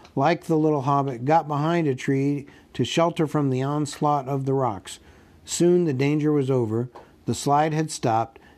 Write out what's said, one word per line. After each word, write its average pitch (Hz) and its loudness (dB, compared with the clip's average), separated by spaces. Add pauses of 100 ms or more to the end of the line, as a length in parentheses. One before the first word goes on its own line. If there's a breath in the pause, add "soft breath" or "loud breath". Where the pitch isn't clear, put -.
(160 loud breath)
like 165 0
the 165 0
little 151 2
hobbit, 135 0
got 156 2
behind 156 0
a 135 0
tree 139 -2 (280 loud breath)
to 123 -2
shelter 165 0
from 143 0
the 131 0
onslaught 147 -2
of 135 -4
the 135 0
rocks. 123 -4 (440 loud breath)
Soon 175 2
the 151 0
danger 147 0
was 139 0
over. 120 0 (360 loud breath)
The 120 -2
slide 147 2
had 156 -2
stopped, 113 -2 (180 loud breath)